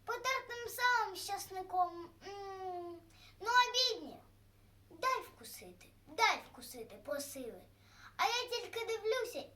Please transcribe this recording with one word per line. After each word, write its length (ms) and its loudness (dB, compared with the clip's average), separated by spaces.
потертим 640 -2
салом 480 2
з 100 -6
часником, 840 0
м. 720 -6
Ну, 120 0
а 200 8
бідні: 460 2
«Дай 320 0
вкусити, 640 -14
дай 440 2
вкусити», 440 -12
просили. 560 -6
А 80 4
я 240 2
тільки 360 -2
дивлюся 600 0